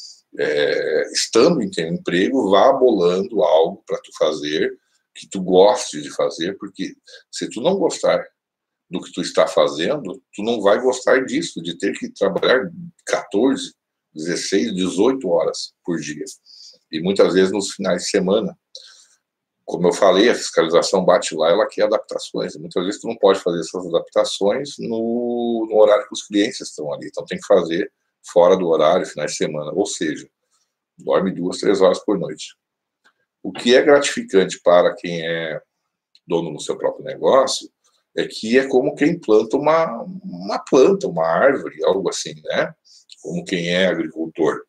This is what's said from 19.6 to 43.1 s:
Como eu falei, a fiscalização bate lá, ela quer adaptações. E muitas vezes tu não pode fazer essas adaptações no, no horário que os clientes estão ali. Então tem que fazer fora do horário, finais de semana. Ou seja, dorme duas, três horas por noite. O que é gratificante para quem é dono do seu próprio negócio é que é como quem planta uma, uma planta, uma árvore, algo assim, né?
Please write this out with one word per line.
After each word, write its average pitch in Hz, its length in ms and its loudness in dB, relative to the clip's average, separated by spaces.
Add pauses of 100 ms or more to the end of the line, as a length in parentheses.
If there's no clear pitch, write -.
Como 87 240 0
eu 85 40 2
falei, 98 380 6
a - 40 4
fiscalização 82 680 2
bate 87 300 2
lá, 80 160 2
ela 104 160 2
quer - 160 -4
adaptações. 107 720 -4
E 78 40 -16
muitas 85 260 -6
vezes 101 160 -6
tu - 80 -10
não 117 80 -6
pode 98 240 6
fazer 85 200 -2
essas 90 260 -8
adaptações 104 920 -2
no, 117 880 -4
no 107 80 0
horário 104 300 4
que - 80 -16
os - 120 -12
clientes 104 340 -2
estão 76 320 -10
ali. 69 160 -10
Então - 180 -12
tem 92 120 -8
que - 80 -16
fazer 87 460 2 (400)
fora 90 240 6
do 90 120 -2
horário, 80 360 2
finais 76 280 -8
de - 40 -10
semana. 76 360 -6
Ou 90 120 0
seja, 73 420 -6 (720)
dorme 80 340 -2
duas, 90 280 -6
três 101 240 2
horas 87 160 4
por 101 200 -2
noite. - 380 -10 (840)
O 98 100 -10
que 120 220 2
é 143 80 6
gratificante 98 800 2
para 87 340 4
quem 85 320 -8
é 82 340 -6 (640)
dono 82 260 -2
do 73 80 -12
seu - 160 -6
próprio - 280 -4
negócio - 680 0 (460)
é 85 100 -2
que 117 320 0
é 135 80 2
como 135 280 0
quem 165 240 0
planta 110 380 2
uma, 151 460 0 (220)
uma - 340 -8
planta, 165 480 4
uma 82 200 -2
árvore, 82 580 0
algo 92 240 0
assim, - 260 -8 (100)
né? 156 300 -4 (480)